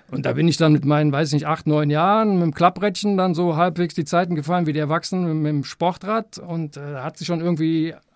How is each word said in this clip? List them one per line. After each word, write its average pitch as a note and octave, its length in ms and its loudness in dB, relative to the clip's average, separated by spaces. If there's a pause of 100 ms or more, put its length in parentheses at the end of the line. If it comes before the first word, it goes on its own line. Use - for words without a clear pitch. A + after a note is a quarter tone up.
(100)
Und - 160 -4
da - 80 0
bin D#3 120 2
ich D#3 120 2
dann D#3 160 6
mit C#3 100 0
meinen, D3+ 260 2
weiß C#3+ 180 0
ich C#3+ 60 -4
nicht, D3+ 120 0
acht, D#3 200 -4
neun D3+ 220 2
Jahren G3 460 2
mit F3 80 4
dem D#3+ 120 2
Klapprädchen F#3+ 600 2
dann F#3 160 2
so E3+ 240 0
halbwegs F3 380 0
die D#3+ 100 -2
Zeiten F3 300 0
gefahren D#3+ 320 0
wie D3+ 80 -2
die D#3 60 0
Erwachsenen E3 440 -2
mit, D#3+ 120 -2
mit D3+ 160 0
dem C#3 120 0
Sportrad. G3 720 -4
Und, E3 400 -8
äh, C#3+ 200 -12
hat C3+ 200 -10
sich D#3+ 120 -10
schon E3+ 120 -2
irgendwie D#3+ 540 0 (220)